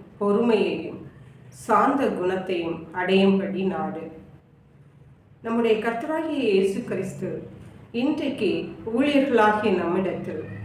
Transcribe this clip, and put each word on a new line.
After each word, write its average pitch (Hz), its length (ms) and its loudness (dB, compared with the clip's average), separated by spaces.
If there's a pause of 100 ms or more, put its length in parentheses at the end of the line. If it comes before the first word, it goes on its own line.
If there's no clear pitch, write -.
(200)
பொறுமையையும் 202 760 2 (540)
சாந்த 233 600 2
குணத்தையும் 180 840 -4
அடையும்படி 190 720 2
நாடு." 160 460 -4 (1300)
நம்முடைய 226 340 2
கர்த்தராகிய 311 540 -2
இயேசு 220 540 2
கிறிஸ்து 185 640 -6 (440)
இன்றைக்கு 247 760 -2 (300)
ஊழியர்களாகிய 233 760 4
நம்மிடத்தில் 170 680 -2 (200)